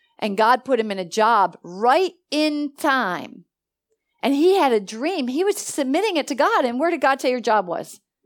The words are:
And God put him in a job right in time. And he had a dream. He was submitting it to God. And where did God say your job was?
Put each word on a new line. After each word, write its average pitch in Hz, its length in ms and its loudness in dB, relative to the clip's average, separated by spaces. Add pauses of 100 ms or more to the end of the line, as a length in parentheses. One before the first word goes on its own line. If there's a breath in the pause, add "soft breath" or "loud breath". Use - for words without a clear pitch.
(200 soft breath)
And 202 180 -4
God 247 260 4
put 254 160 0
him 220 120 -2
in 190 80 -8
a 185 60 -6
job 208 580 2
right 240 480 0 (180)
in 294 480 -2
time. 196 680 -4 (760)
And 277 140 0
he 349 200 4
had 294 160 4
a 220 80 2
dream. 247 480 -4
He 269 160 -2
was 403 140 0
submitting 311 580 -2
it 269 120 -2
to 277 80 -6
God. 339 280 2
And 240 160 -2
where 330 120 0
did 302 100 -4
God 269 180 2
say 269 120 0
your 254 80 0
job 214 260 0
was? - 340 -8 (260)